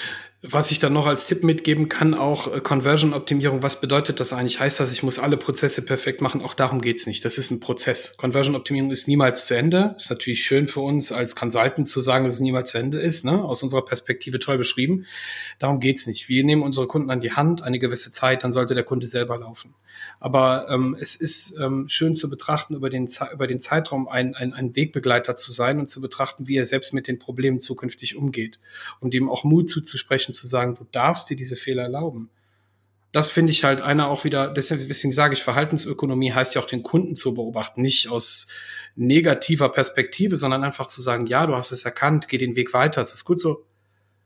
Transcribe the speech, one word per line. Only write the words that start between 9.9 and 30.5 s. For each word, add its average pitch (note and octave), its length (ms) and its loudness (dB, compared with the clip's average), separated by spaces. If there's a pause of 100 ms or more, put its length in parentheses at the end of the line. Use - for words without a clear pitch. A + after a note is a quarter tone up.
Ist - 140 -6
natürlich A#2 340 -2
schön C#3+ 240 4
für C#3+ 120 -6
uns C#3 300 0
als A#2+ 240 -4
Consultant B2 540 0
zu - 120 -2
sagen, C3 240 4
dass B2+ 100 0
es A2 60 -6
niemals B2+ 300 0
zu A#2 80 -4
Ende C#3 220 -2
ist, E3 240 0
ne? E3 180 4
Aus C3+ 220 -4
unserer C3+ 200 0
Perspektive B2+ 540 -4
toll C3+ 200 0
beschrieben. C#3+ 480 0 (520)
Darum C#3 220 2
geht's C3+ 260 2
nicht. A2+ 220 -8
Wir C3 160 4
nehmen D3+ 180 4
unsere C3+ 240 0
Kunden C3+ 240 -2
an B2+ 100 0
die A#2 120 -4
Hand, E3 300 2
eine B2 180 -2
gewisse A#2+ 320 -2
Zeit, C3 320 0
dann B2 80 0
sollte B2 220 0
der B2 100 0
Kunde B2 220 -4
selber A#2+ 320 -2
laufen. A2+ 360 -16 (460)
Aber, C3 500 4
ähm, C3 300 0
es - 160 -4
ist, - 420 -2
ähm, C3+ 300 -2
schön D#3+ 260 2
zu D#3 160 -4
betrachten, D3+ 440 -4
über C3+ 160 -4
den B2+ 180 -4
Ze-, - 240 -4
über C#3 140 -4
den B2+ 140 -4
Zeitraum D3+ 460 -2
ein, B2+ 280 -2
ein, B2+ 180 -4
ein B2+ 240 -6
Wegbegleiter B2+ 580 0
zu - 180 -6
sein B2 280 0
und C#3 80 -4
zu - 120 -12
betrachten, C3 460 -6
wie C3+ 100 0
er C3 80 2
selbst C3 280 -2
mit C3+ 160 -4
den B2+ 100 -4
Problemen C3 420 0
zukünftig - 560 -8
umgeht. B2 440 -6 (400)
Und B2+ 140 -4
ihm C3 140 2
auch B2 140 -4
Mut E3 260 6
zuzusprechen, - 680 -4
zu - 100 -8
sagen, B2 280 0